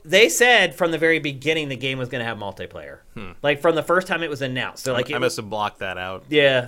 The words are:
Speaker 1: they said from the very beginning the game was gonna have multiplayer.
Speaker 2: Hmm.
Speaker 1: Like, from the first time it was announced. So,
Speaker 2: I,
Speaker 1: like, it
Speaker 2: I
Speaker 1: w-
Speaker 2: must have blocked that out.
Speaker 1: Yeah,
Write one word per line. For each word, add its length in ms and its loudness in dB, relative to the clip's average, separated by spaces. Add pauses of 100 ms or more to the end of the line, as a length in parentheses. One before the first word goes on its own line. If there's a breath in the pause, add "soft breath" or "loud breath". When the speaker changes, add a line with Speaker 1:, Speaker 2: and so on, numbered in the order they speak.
Speaker 1:
they 260 6
said 460 4
from 160 0
the 60 -2
very 220 2
beginning 500 -2
the 60 -6
game 220 -4
was 120 -6
gonna 140 -6
have 140 -6
multiplayer. 640 -12 (140)
Speaker 2:
Hmm. 180 -12 (100)
Speaker 1:
Like, 200 0
from 140 4
the 80 0
first 240 2
time 160 -2
it 60 -6
was 120 -6
announced. 420 -6
So, 100 -2
Speaker 2:
I, 40 0
Speaker 1:
like, 120 0
it 40 -6
Speaker 2:
I 40 -2
Speaker 1:
w- 80 0
Speaker 2:
must 120 0
have 120 -10
blocked 300 -2
that 180 -6
out. 320 -10
Speaker 1:
Yeah, 380 6